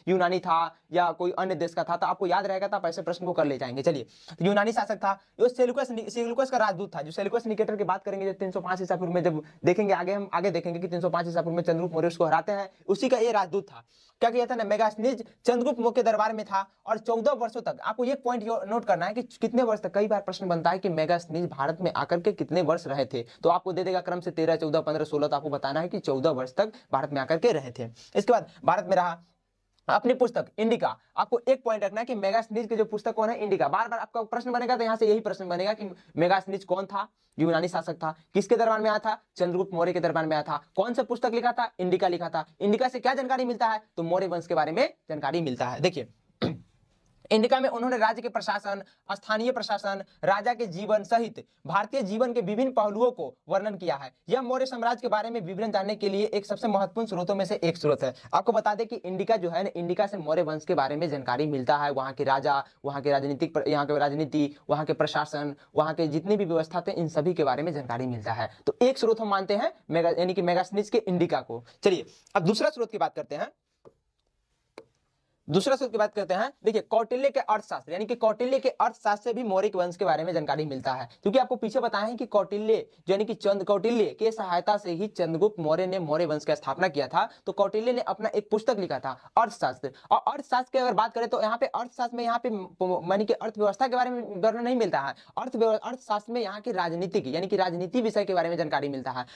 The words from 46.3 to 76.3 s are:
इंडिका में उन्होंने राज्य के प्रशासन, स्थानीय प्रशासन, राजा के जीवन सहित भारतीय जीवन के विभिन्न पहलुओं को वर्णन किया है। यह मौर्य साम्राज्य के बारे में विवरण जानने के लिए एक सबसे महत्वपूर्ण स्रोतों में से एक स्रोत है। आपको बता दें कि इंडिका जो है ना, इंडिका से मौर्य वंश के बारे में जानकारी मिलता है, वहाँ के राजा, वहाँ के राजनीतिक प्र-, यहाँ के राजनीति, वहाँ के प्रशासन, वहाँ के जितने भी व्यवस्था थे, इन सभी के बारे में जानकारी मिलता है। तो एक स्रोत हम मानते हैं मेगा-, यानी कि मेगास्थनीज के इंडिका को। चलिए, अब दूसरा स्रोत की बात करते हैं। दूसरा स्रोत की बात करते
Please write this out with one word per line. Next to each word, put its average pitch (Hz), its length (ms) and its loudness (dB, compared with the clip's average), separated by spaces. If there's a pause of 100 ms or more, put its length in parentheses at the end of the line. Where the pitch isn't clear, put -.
इंडिका 220 280 4
में 254 100 2
उन्होंने 240 280 -2
राज्य 226 240 2
के 240 80 -6
प्रशासन, 202 540 -4 (280)
स्थानीय 214 400 -2
प्रशासन, 202 520 -4 (200)
राजा 202 300 2
के 233 140 -2
जीवन 202 360 0
सहित 233 440 -2 (200)
भारतीय 214 340 0
जीवन 226 320 0
के 233 80 0
विभिन्न 208 300 0
पहलुओं 226 400 2
को 156 260 -10 (120)
वर्णन 196 260 0
किया 165 200 -2
है। 135 180 -12 (160)
यह 247 120 2
मौर्य 254 240 -2
साम्राज्य 240 360 -2
के 247 60 -4
बारे 214 220 0
में 233 120 -6
विवरण 190 300 -4
जानने 202 240 0
के 208 140 -2
लिए 196 160 0
एक 202 200 -2
सबसे 208 220 -4
महत्वपूर्ण 202 400 0
स्रोतों 185 280 -2
में 196 100 0
से 202 180 -4
एक 170 140 0
स्रोत 147 260 0
है। 127 120 -2 (180)
आपको 202 180 2
बता 214 240 2
दें 220 120 -2
कि 233 80 -10
इंडिका 190 400 -2
जो 180 140 -2
है 170 140 -2
ना, 202 120 -2
इंडिका 175 320 0
से 202 100 -8
मौर्य 160 240 0
वंश 156 240 -2
के 185 80 2
बारे 147 220 2
में 160 140 -2
जानकारी 139 380 -2
मिलता 143 300 2
है, 147 140 0
वहाँ 135 220 -4
के 143 100 -4
राजा, 139 420 2 (200)
वहाँ 139 160 -6
के 143 100 2
राजनीतिक 139 420 0
प्र-, 143 140 0
यहाँ 147 180 2
के 143 140 2
राजनीति, 143 560 0 (140)
वहाँ 151 160 0
के 156 80 0
प्रशासन, 147 640 -2 (200)
वहाँ 156 180 2
के 160 140 0
जितने 165 300 0
भी 196 80 0
व्यवस्था 165 360 -2
थे, 196 100 -4
इन 165 160 -2
सभी 160 260 0
के 160 100 2
बारे 135 200 0
में 170 100 -2
जानकारी 127 340 -4
मिलता 113 260 -4
है। 113 160 -4 (160)
तो - 160 0
एक 262 160 4
स्रोत 226 240 2
हम 214 60 -4
मानते 196 280 0
हैं 262 180 -2 (180)
मेगा-, 170 280 2
यानी 185 140 0
कि 185 80 -2
मेगास्थनीज 180 480 0
के 240 80 2
इंडिका 175 440 0
को। 120 240 -10 (180)
चलिए, 180 220 4 (300)
अब 185 100 2
दूसरा 220 240 2
स्रोत 240 220 -6
की 214 60 -8
बात 170 180 -2
करते 147 200 -8
हैं। 156 120 -6 (2000)
दूसरा 196 260 4
स्रोत 247 160 -2
की 220 60 -4
बात 208 160 2
करते 185 200 -2